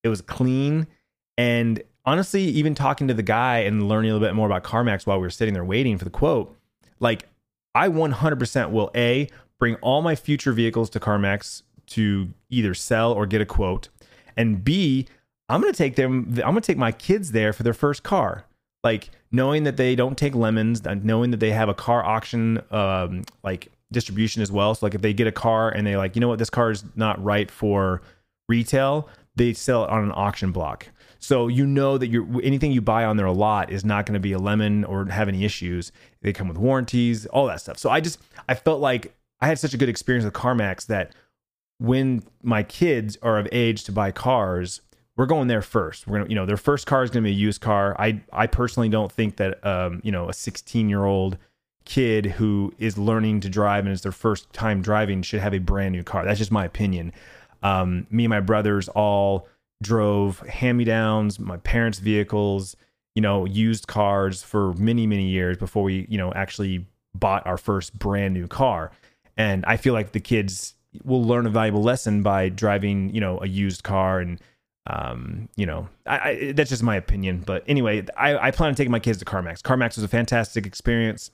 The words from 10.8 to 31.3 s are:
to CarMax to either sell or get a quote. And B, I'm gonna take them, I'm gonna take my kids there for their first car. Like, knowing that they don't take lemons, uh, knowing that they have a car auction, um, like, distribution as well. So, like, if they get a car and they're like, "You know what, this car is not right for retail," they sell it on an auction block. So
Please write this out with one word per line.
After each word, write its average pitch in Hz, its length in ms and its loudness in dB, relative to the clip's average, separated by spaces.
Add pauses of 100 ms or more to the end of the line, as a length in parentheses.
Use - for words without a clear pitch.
to - 100 -6
CarMax 101 640 -2 (280)
to 101 440 0 (160)
either 110 240 0
sell 117 400 0
or 104 140 0
get 107 160 0
a - 20 0
quote. 98 460 -2 (440)
And 107 300 0
B, 139 420 2 (440)
I'm 151 100 2
gonna 403 140 2
take 139 200 2
them, 131 300 2 (120)
I'm 120 160 0
gonna 220 100 2
take 156 160 0
my 120 120 2
kids 185 420 -2
there 107 200 2
for 113 120 -6
their 117 100 2
first 143 280 -2
car. 135 440 -2 (360)
Like, 113 280 0 (200)
knowing 139 340 2
that 139 120 0
they 127 180 4
don't 123 220 0
take 139 180 -2
lemons, 110 520 2
uh, 98 80 -2
knowing 110 380 2
that 104 80 -2
they 107 100 4
have 110 180 2
a 98 60 0
car 120 280 0
auction, 113 680 0
um, 95 540 -2 (200)
like, 95 260 -8 (220)
distribution 110 480 -2
as 101 100 -2
well. 101 240 2
So, 107 120 -2
like, 101 80 -2
if 101 80 -4
they 107 100 2
get 110 140 2
a 107 60 0
car 113 360 2
and 104 180 -2
they're 101 120 0
like, 95 180 -2
"You 117 40 0
know 120 80 4
what, 113 100 0
this 113 100 -2
car 117 220 2
is 101 120 -4 (140)
not 107 260 0
right 104 280 0
for 98 500 0 (480)
retail," 135 580 2 (280)
they 120 180 2
sell 117 320 0
it - 60 -4
on 110 120 2
an 101 120 0
auction 101 360 -2
block. 82 380 -6 (300)
So 120 300 0